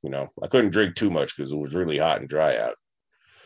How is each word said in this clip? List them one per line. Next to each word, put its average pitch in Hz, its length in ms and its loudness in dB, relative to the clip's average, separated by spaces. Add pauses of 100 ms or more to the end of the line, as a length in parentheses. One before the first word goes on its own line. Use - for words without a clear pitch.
You 71 80 -8
know, 69 180 -6 (120)
I - 60 -8
couldn't 113 240 4
drink 95 240 2
too 104 160 0
much 73 260 0
'cause 69 140 -8
it 76 80 -4
was 73 160 -6
really 82 240 0
hot 76 220 2
and 67 80 -12
dry 73 280 2
out. 55 200 -2 (680)